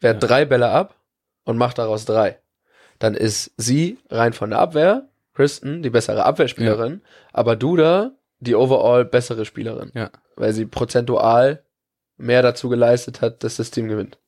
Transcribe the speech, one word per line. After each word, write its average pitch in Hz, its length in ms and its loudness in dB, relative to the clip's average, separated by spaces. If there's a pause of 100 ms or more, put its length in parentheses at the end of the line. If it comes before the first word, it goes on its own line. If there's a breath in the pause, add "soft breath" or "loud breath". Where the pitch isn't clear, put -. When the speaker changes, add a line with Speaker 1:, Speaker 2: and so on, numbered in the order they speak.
Speaker 1:
wehrt 113 220 2
Speaker 2:
Ja. 117 60 0
Speaker 1:
drei 139 160 4
Bälle 120 260 0
ab 165 240 0 (500)
und 117 140 -4
macht 120 200 -2
daraus 110 260 -4
drei. 107 340 0 (600 soft breath)
Dann 107 160 0
ist - 420 -4
sie 151 420 0 (120)
rein 117 220 0
von 107 180 -6
der 110 100 0
Abwehr, 175 480 0 (260)
Kristen, 143 480 -2
die 127 80 -4
bessere 110 340 0
Abwehrspielerin, 117 800 0
Speaker 2:
Ja. - 40 -20 (240 soft breath)
Speaker 1:
aber 113 240 0
Duda 170 560 2 (260)
die 120 180 -2
overall 123 480 4
bessere 117 400 -2
Spielerin. 110 500 -10
Speaker 2:
Ja. 113 160 -8 (260)
Speaker 1:
Weil 110 160 -2
sie 110 140 -4
prozentual 120 960 0 (540)
mehr 123 260 2
dazu 123 260 0
geleistet 120 520 2
hat, 120 240 -4
dass 113 120 -6
das 113 140 -6
Team 113 180 -4
gewinnt. 107 400 -6